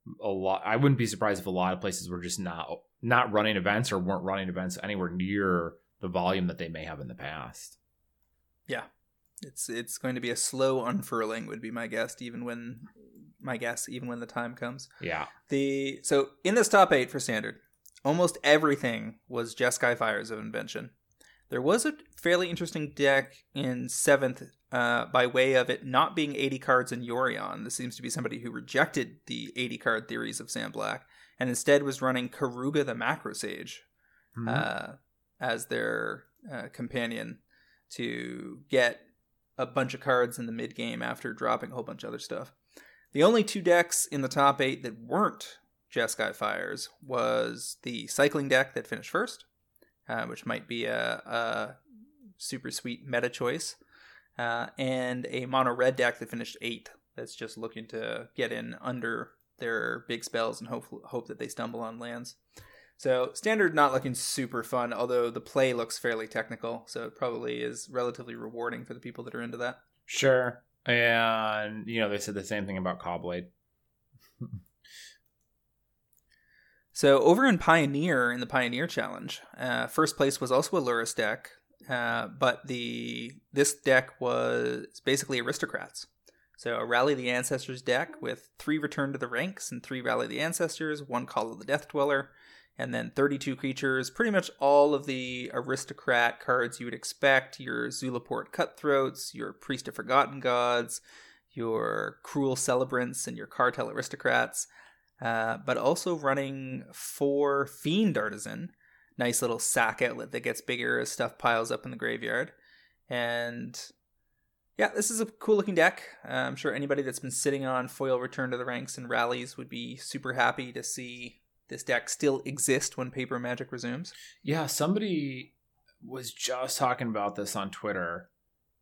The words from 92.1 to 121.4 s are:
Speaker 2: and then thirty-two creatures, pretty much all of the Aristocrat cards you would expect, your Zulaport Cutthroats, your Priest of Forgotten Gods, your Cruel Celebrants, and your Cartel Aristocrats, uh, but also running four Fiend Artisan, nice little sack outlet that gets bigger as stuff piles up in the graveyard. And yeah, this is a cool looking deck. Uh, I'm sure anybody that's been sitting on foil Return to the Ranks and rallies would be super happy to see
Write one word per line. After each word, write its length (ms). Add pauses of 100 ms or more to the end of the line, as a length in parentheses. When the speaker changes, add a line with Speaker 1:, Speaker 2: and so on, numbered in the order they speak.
Speaker 2:
and 160
then 220
thirty-two 400
creatures, 540
pretty 220
much 280
all 340
of 120
the 480
Aristocrat 880
cards 400
you 40
would 80
expect, 680
your 260
Zulaport 640
Cutthroats, 800
your 200
Priest 340
of 80
Forgotten 460
Gods, 580 (540)
your 680
Cruel 340
Celebrants, 680
and 120
your 100
Cartel 420
Aristocrats, 760 (540)
uh, 440
but 120
also 400
running 680 (100)
four 720
Fiend 500
Artisan, 540 (460)
nice 240
little 180
sack 420
outlet 320
that 100
gets 180
bigger 380
as 100
stuff 280
piles 340
up 140
in 60
the 60
graveyard. 560 (560)
And 680 (1000)
yeah, 180
this 160
is 80
a 60
cool 320
looking 180
deck. 280 (220)
Uh, 60
I'm 240
sure 180
anybody 280
that's 180
been 120
sitting 340
on 240
foil 320
Return 300
to 60
the 60
Ranks 340
and 120
rallies 480
would 100
be 300
super 340
happy 400
to 100
see 600 (260)